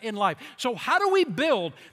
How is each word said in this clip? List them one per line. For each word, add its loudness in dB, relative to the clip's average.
in -6
life. 0
So -4
how 0
do 2
we 4
build 0